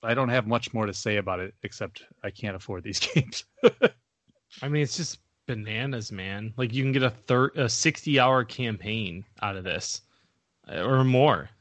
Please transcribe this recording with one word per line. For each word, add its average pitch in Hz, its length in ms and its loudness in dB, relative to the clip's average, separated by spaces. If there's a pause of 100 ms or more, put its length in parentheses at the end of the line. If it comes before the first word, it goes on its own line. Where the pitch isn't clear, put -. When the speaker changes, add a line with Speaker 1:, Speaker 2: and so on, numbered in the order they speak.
Speaker 1:
I 117 120 0
don't 127 160 2
have 123 160 2
much 117 260 -2
more 110 140 0
to 101 80 -4
say 107 240 -2
about 92 220 -2
it, 95 220 -8
except 101 400 -10 (220)
I 101 60 -6
can't 98 260 -8
afford 95 260 -10
these 101 180 -6
<laughs> - 140 -4
games. - 300 -2 (1160)
Speaker 2:
I 139 60 -6
mean, 147 140 2
it's - 140 -4
just 165 220 -8 (280)
bananas, 110 640 -6
man. 101 460 -8
Like, 127 160 -2
you 131 100 0
can 135 100 2
get 135 100 2
a 127 80 4
thir-, 127 460 2
a 131 120 2
sixty-hour 131 760 4
campaign 107 840 -6 (160)
out 101 140 -4
of 92 80 -10
this, - 360 -6 (680)
uh, - 160 -6
or 131 220 4
more 127 460 4 (100)